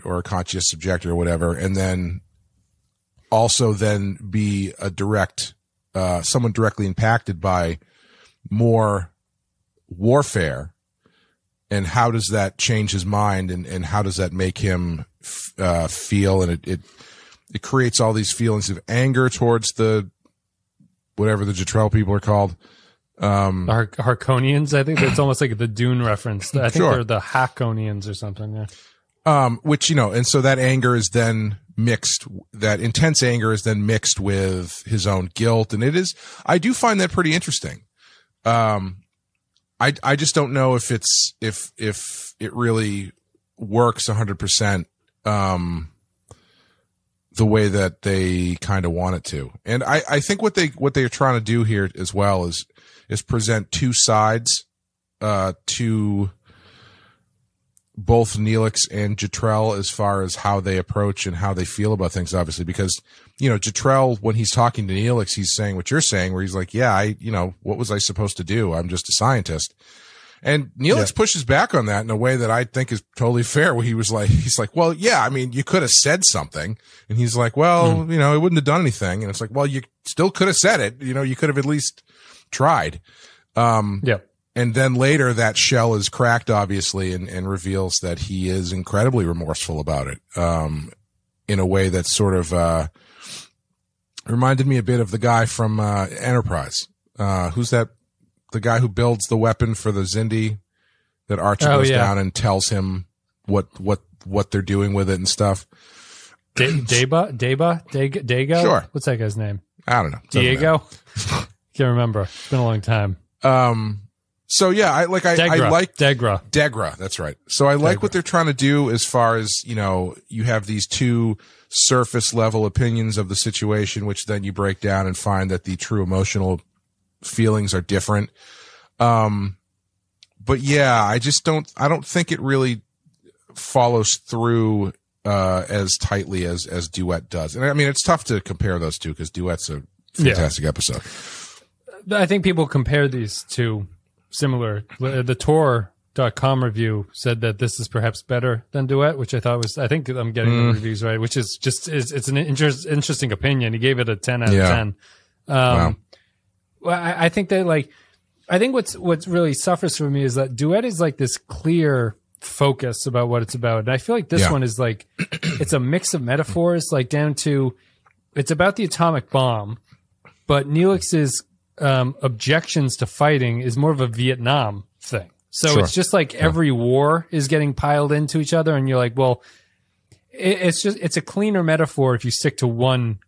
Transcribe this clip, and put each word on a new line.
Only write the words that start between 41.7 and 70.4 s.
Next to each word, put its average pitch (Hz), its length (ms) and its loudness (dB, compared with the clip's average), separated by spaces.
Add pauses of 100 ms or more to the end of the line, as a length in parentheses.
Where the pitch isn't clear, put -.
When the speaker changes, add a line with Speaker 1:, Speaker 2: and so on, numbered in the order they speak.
Speaker 1:
if - 640 -8
it 107 140 -8
really 110 580 0 (460)
works 113 500 0
a 113 60 0
hundred 101 260 -2
percent, 98 480 0 (380)
um, 90 640 -2 (1400)
the 113 140 2
way 107 220 4
that 95 360 -2
they 90 580 0
kinda 95 280 0
want 90 260 -2
it - 100 -8
to. 67 260 -8 (140)
And 120 180 -2
I, 147 260 0
I 143 100 0
think 196 220 -4
what 214 140 0
they, 175 120 2
what 139 260 -4
they're 127 160 0
trying 131 280 0
to 113 60 -4
do 113 200 0
here 101 320 0
as 90 180 -8
well 98 320 2
is, 85 200 -6 (440)
is - 120 -4
present 110 500 -2
two 123 220 -2
sides, 110 720 2 (560)
uh, 95 320 -2 (140)
to 104 640 -2 (1700)
both 113 380 2
Neelix 110 440 0 (100)
and 104 260 -4
Jetrel 107 600 -2
as 98 120 -6
far 101 320 -2
as 92 160 -4
how 101 220 0
they 95 180 -2
approach 101 480 -2
and 87 120 -6
how 98 160 -2
they 90 120 -4
feel 104 280 -2
about 92 180 -2
things, 87 220 -6
obviously, 87 300 -2
because, 90 360 -4 (400)
you 135 100 2
know, 113 80 2
Jetrel, 127 640 0
when 110 140 0
he's 110 160 -2
talking 117 360 0
to 95 60 -4
Neelix, 110 420 0
he's 98 200 -2
saying 101 200 -2
what 90 140 -6
you're 151 120 0
saying, 92 320 0
where 92 100 -2
he's 92 100 -6
like, 92 220 -6
"Yeah, 120 180 2
I, 104 260 2
you 113 120 -8
know, 92 320 -2
what 104 160 -4
was 113 120 -4
I 101 60 -2
supposed 101 400 -2
to 90 60 -8
do? 95 300 0
I'm 85 160 -2
just 87 200 -6
a - 40 -2
scientist." 107 600 0 (680)